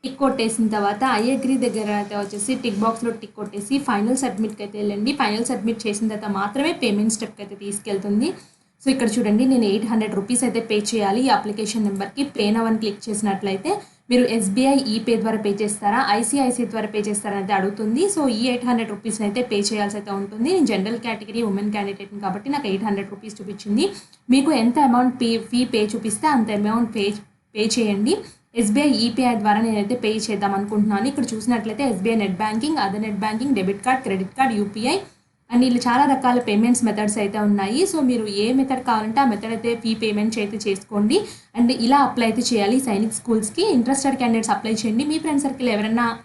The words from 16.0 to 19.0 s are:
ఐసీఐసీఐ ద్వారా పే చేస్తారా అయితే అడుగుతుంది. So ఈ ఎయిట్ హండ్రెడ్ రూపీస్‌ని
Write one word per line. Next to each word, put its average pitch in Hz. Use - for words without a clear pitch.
ఐసీఐసీఐ 247
ద్వారా 214
పే 214
చేస్తారా 208
అయితే 196
అడుగుతుంది. 208
So 330
ఈ 220
ఎయిట్ 247
హండ్రెడ్ 226
రూపీస్‌ని 208